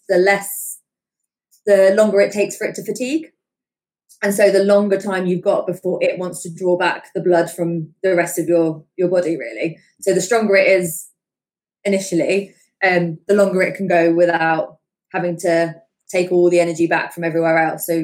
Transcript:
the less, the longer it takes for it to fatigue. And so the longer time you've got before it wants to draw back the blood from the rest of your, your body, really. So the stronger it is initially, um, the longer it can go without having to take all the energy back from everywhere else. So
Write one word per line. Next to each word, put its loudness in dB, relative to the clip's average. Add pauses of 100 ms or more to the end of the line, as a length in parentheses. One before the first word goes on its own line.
the 2
less, -2 (840)
the 6
longer 4
it 2
takes -4
for -6
it -8
to -10
fatigue. -4 (960)
And 0
so 6
the 2
longer 2
time -4
you've -2
got -2
before -4
it -2
wants -10
to -14
draw -2
back -4
the -6
blood 2
from -6
the 0
rest -2
of -4
your, 0 (140)
your 0
body, 0
really. -8 (220)
So 0
the 0
stronger 2
it 4
is 0 (760)
initially, -2 (280)
um, 0 (100)
the 2
longer 2
it -4
can -6
go 2
without 0 (340)
having -4
to 0 (340)
take -2
all 4
the 4
energy 0
back -2
from -8
everywhere 0
else. -2
So -2 (120)